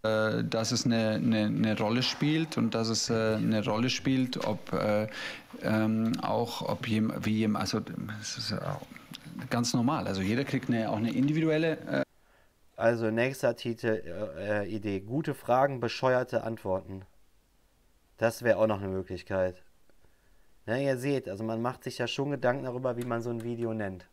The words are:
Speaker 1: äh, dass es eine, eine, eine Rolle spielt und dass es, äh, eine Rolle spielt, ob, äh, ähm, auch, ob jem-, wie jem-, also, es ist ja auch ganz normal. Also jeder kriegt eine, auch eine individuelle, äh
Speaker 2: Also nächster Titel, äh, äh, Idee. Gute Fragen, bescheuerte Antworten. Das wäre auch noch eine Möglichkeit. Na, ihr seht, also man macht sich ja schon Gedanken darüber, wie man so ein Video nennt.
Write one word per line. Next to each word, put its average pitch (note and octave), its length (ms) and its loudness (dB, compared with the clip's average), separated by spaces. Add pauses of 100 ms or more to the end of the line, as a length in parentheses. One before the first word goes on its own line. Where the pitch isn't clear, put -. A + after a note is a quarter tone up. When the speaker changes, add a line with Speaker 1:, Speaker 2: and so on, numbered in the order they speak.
Speaker 1:
äh, A2 420 2
dass A2+ 280 0
es A#2 140 0
eine, A2+ 280 4
eine, A2 320 2
eine G#2+ 320 2
Rolle A2+ 240 2
spielt D#3 540 0
und A2+ 180 2
dass A2+ 140 0
es, A2+ 220 0
äh, A2 240 2
eine A2 300 2
Rolle A#2 260 2
spielt, C3 560 0
ob, - 260 -4
äh, G#2+ 360 2 (540)
ähm, A2 500 2 (100)
auch, A#2 400 -2
ob - 240 -4
jem-, A2 340 2
wie G#2+ 200 2
jem-, G#2+ 160 4
also, G#2+ 240 0 (400)
es - 180 -8
ist A2+ 120 -4
ja - 260 -4
auch - 760 -14
ganz A#2+ 240 0
normal. B2 320 2
Also F#2+ 160 -2
jeder A2+ 220 0
kriegt - 240 -4
eine, A2+ 220 2
auch G#2+ 60 0
eine A2+ 160 0
individuelle, D#3 680 2
äh - 260 -2 (720)
Speaker 2:
Also A#2 340 2
nächster A#2+ 460 0
Titel, A2+ 500 -2
äh, G2+ 580 -4
äh, F#2+ 40 -6
Idee. G2+ 320 -2
Gute C3+ 340 -4
Fragen, C3 460 2
bescheuerte B2+ 640 0
Antworten. F#2+ 580 -4 (1160)
Das A2+ 240 2
wäre A2+ 160 4
auch A2 80 6
noch G#2 140 2
eine G2+ 80 -4
Möglichkeit. F#2 720 -2 (1040)
Na, A#2 120 0
ihr C#3 200 2
seht, C3+ 300 -2
also G2 140 -6
man A2+ 180 -2
macht B2 240 -4
sich - 140 -8
ja B2 80 -2
schon C#3 240 -2
Gedanken C3+ 340 0
darüber, B2+ 320 -4
wie A#2+ 80 -4
man A#2 180 -2
so A#2+ 80 -4
ein A#2 120 -4
Video A#2 320 -2
nennt. F#2+ 380 -6